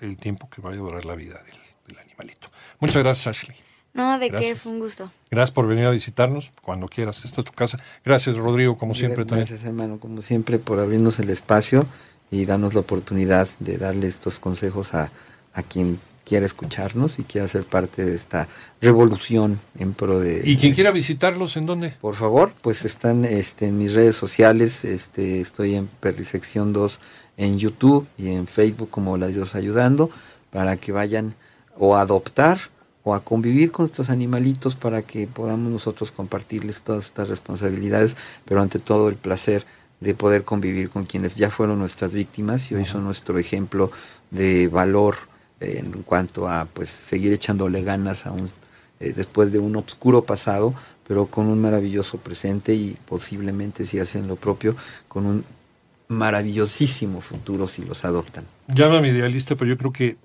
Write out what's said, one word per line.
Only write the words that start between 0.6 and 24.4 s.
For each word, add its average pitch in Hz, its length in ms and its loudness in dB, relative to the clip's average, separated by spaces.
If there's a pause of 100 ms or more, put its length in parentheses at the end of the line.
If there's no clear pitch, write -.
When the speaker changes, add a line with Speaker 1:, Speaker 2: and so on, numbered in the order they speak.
Speaker 1:
vaya 95 160 -12
a 101 60 -12
durar 87 240 -10
la 85 80 -10
vida 82 320 -16
del, - 100 -20 (320)
del - 160 -20
animalito. - 440 -20 (320)
Muchas 147 220 4
gracias, 127 260 2
Ashley. - 280 -8 (380)
Speaker 2:
No, 262 240 0
de 254 80 -2
qué, 214 60 -4
Speaker 1:
Gracias. 233 280 -4
Speaker 2:
fue 226 120 -10
un 226 80 -6
gusto. 214 300 -12 (200)
Speaker 1:
Gracias 123 240 2
por 123 120 2
venir 113 200 2
a 123 40 4
visitarnos, 123 600 0 (120)
cuando 92 260 -8
quieras, 107 360 -8
esta 123 180 -8
es - 40 -14
tu - 60 -18
casa. 123 260 -2 (260)
Gracias, 131 320 2
Rodrigo, 120 420 2
como 113 160 -4
siempre, 123 300 -2
también. 113 220 0
Speaker 3:
Gracias, 110 200 -12
hermano, 113 320 -6
como 110 240 -12
siempre, 117 360 0
por 107 220 -2
abrirnos 110 380 2
el 101 120 -2
espacio 110 560 4 (440)
y 98 160 -2
darnos 101 280 0
la 104 60 4
oportunidad 95 680 2 (100)
de 95 200 -6
darle 95 300 -2
estos - 300 -6
consejos 92 560 -6
a, 78 160 -2 (420)
a - 100 -8
quien 90 360 -2 (260)
quiera 101 220 0
escucharnos 110 720 -4
y 117 60 -8
quiera 101 240 -4
ser 95 160 -2
parte 92 420 -2
de 87 100 0
esta 82 320 -6 (320)
revolución 113 800 4 (180)
en 95 140 -2
pro 95 280 0
de 87 280 0
Speaker 1:
Y 143 80 6
quien 143 160 6
quiera 190 180 4
visitarlos, 175 680 0
¿en 156 80 -4
dónde? 170 240 -4 (100)
Speaker 3:
Por 104 140 -4
favor, 113 380 4 (100)
pues 110 240 0
están, 120 400 2
este, 104 400 -2
en 101 100 0
mis 101 160 0
redes 113 240 8
sociales, 113 720 4